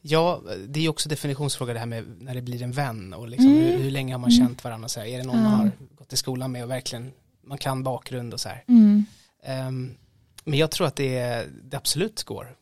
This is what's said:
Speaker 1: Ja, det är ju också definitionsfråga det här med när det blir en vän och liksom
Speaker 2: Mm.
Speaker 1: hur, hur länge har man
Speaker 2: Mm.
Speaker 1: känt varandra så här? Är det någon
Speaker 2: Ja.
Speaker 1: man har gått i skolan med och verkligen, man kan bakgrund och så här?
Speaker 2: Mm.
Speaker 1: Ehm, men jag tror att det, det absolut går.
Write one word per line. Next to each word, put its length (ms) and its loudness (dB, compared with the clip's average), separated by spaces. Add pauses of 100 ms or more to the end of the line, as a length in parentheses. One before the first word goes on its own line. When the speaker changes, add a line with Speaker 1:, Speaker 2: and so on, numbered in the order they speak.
Speaker 1:
Ja, 400 0 (260)
det 120 -6
är 40 0
ju 60 2
också 200 -4
definitionsfråga 640 -4
det 60 -6
här 60 -8
med 180 -8 (180)
när 140 -10
det 60 -6
blir 220 -8
en 80 -6
vän 420 -6
och 140 -14
liksom 240 6
Speaker 2:
Mm. 120 6
Speaker 1:
hur, 200 2
hur 80 -2
länge 220 -4
har 60 -6
man 120 0
Speaker 2:
Mm. 140 8
Speaker 1:
känt 180 -6
varandra 260 -10
så 100 -6
här? 80 -10
Är 100 -8
det 60 -8
någon 140 -4
Speaker 2:
Ja. 60 4
Speaker 1:
man 160 4
har 120 4 (240)
gått 180 -16
i 40 0
skolan 340 -4
med 120 -8
och 80 -8
verkligen, 400 -8 (360)
man 100 -12
kan 260 -4
bakgrund 500 -8
och 60 -8
så 100 -8
här? 180 -14
Speaker 2:
Mm. 380 8 (380)
Speaker 1:
Ehm, 480 -8 (540)
men 140 0
jag 120 2
tror 160 0
att 80 -4
det, 500 -2 (180)
det 140 -12
absolut 460 -4
går. 380 -14